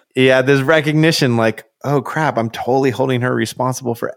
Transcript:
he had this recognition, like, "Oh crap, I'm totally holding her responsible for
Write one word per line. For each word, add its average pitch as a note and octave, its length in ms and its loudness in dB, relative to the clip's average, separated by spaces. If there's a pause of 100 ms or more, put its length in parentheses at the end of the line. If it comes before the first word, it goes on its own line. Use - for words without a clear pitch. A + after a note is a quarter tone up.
(140)
he C3 120 4
had C3 200 4
this C#3 160 4
recognition, D3+ 720 2
like, A#2 280 0 (200)
"Oh C3+ 180 0
crap, D3+ 360 -4
I'm A2+ 120 -2
totally C3+ 400 0
holding B2+ 320 -2
her B2+ 120 -2
responsible B2 600 -4
for - 220 -8